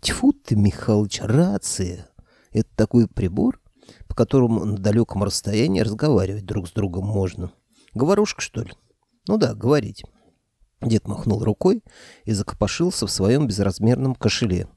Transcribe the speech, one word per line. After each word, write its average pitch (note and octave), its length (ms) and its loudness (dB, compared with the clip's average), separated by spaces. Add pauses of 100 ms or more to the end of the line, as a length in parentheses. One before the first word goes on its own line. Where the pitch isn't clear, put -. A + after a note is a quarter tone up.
«Тьфу - 320 2
ты, - 240 -2
Михалыч, G#2 640 2
рация! B2 880 -2 (440)
Это A2+ 240 0
такой A2+ 320 4
прибор, G2+ 520 -2 (480)
по - 60 -8
которому A2+ 500 2
на G#2 140 -4
далёком G2+ 460 0
расстоянии G#2+ 560 0
разговаривать G#2 680 0
друг F#2+ 220 -6
с - 40 -18
другом F#2+ 340 -4
можно. F#2+ 460 -4 (400)
Говорушка, G3 480 0
что - 220 -8
ли?» F#2+ 100 -10 (540)
«Ну G#3 100 0
да, C3+ 180 0
говорить». G#2+ 500 -2 (800)
Дед A2+ 260 0
махнул A2 340 -2
рукой A2 400 0 (420)
и A2 80 -4
закопошился G#2+ 760 -2
в - 40 -6
своём B2 360 2
безразмерном A2 680 0
кошеле. F#2+ 640 -2